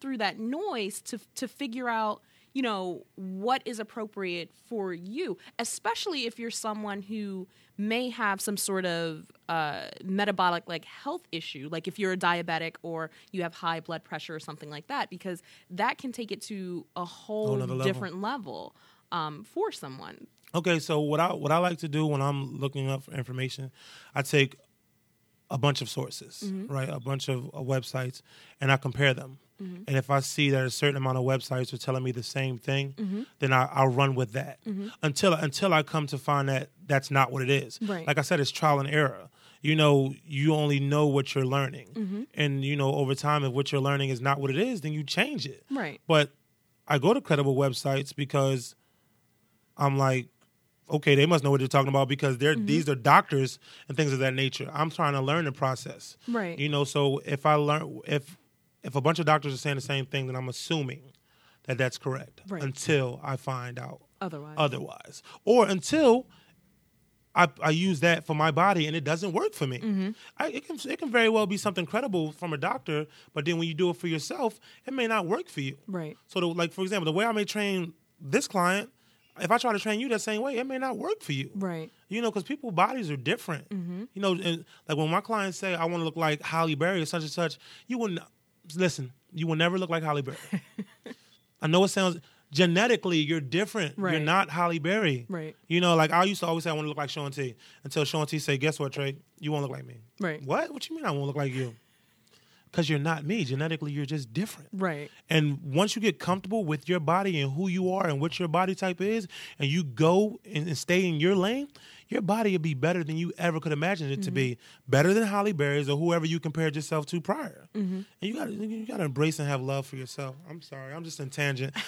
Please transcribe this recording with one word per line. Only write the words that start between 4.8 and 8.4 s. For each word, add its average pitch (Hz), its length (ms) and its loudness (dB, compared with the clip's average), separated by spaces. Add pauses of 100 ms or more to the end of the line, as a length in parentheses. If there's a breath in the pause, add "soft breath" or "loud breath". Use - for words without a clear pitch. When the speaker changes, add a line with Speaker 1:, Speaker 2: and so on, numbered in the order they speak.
Speaker 1:
you, 202 460 -6 (200 loud breath)
especially 277 680 -4
if 233 120 -10
you're 233 120 -8
someone 208 520 -8
who 196 440 -8 (300 soft breath)
may 226 340 -2
have 214 300 -2